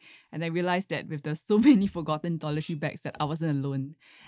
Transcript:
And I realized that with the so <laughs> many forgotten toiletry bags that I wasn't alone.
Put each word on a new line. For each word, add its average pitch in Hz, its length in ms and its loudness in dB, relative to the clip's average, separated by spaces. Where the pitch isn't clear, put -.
And 156 100 -6
I 170 40 -4
realized 180 420 -2
that 139 180 -6
with 151 160 -8
the 151 140 -4
so - 200 2
<laughs> - 20 6
many 226 280 8
forgotten 165 500 -4
toiletry 156 400 -4
bags 156 260 -6
that - 140 -8
I 151 60 -2
wasn't 151 400 -2
alone. 139 320 -4